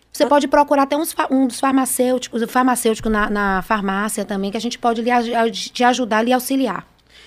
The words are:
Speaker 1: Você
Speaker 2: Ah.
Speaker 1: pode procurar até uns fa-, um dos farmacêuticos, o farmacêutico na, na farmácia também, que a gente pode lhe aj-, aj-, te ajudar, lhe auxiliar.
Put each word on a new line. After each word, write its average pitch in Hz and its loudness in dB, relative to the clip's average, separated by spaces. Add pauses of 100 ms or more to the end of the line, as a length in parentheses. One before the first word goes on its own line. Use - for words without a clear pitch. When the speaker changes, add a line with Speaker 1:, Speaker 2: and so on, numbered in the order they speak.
(140)
Speaker 1:
Você - 0
Speaker 2:
Ah. - 0
Speaker 1:
pode 285 4
procurar 285 4
até 285 0
uns 330 -4
fa-, 311 -2
um 269 4
dos - -6
farmacêuticos, 254 0
o 226 -2
farmacêutico 240 0
na, 208 0
na 202 0
farmácia 202 -2
também, 196 -4
que 220 -6
a - -4
gente 240 -6
pode 233 0
lhe 233 -2
aj-, 240 0
aj-, 226 -2
te - 0
ajudar, 233 2
lhe 240 2
auxiliar. 254 -2 (420)